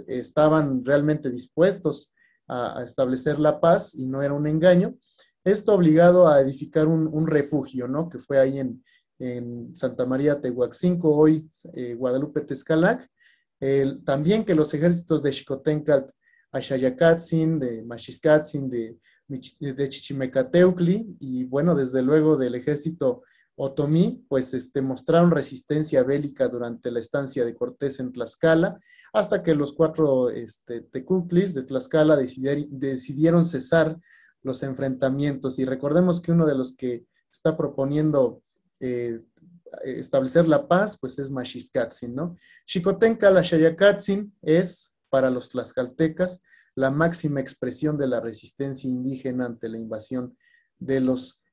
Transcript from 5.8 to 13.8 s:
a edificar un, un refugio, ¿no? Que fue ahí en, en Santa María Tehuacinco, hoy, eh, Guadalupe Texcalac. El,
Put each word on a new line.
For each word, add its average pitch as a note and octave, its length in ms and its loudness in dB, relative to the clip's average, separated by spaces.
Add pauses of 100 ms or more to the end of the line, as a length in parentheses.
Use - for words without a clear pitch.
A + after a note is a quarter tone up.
a C#3+ 140 6
edificar D3 440 0
un, D#3+ 240 0
un D#3 160 -2
refugio, C#3 640 -2
¿no? D#3+ 220 -6
Que F3 80 -16
fue C#3 200 -2
ahí C3+ 200 2
en, B2 260 -8 (340)
en A#2+ 560 -10
Santa B2+ 300 -4
María C#3+ 380 0
Tehuacinco, D3 760 0
hoy, D#3 320 4 (240)
eh, A#2+ 220 -10
Guadalupe C3+ 480 -4
Texcalac. D#3+ 680 0 (500)
El, C#3 460 -2